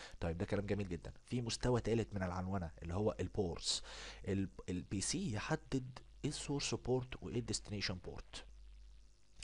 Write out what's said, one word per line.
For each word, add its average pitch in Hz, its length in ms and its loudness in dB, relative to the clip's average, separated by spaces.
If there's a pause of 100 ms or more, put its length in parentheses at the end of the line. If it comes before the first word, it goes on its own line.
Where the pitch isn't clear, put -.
(200)
طيب، 85 180 0
ده 101 80 2
كلام 101 200 2
جميل 101 240 2
جدًا. 87 240 -4 (120)
في 123 160 0
مستوى 120 400 4
تالت 110 320 4
من 98 100 2
العنونة 92 480 0 (100)
اللي 85 120 -2
هو 104 260 4
البورتس. - 640 2 (440)
ال-، 98 220 4 (200)
ال 90 120 0
بي 98 200 0
سي 160 320 2
يحدد 127 680 0 (240)
إيه 139 60 4
السورس 143 460 0
بورت 127 480 2
وإيه 117 160 0
الديستنيشن 104 560 0
بورت. - 500 -8 (1000)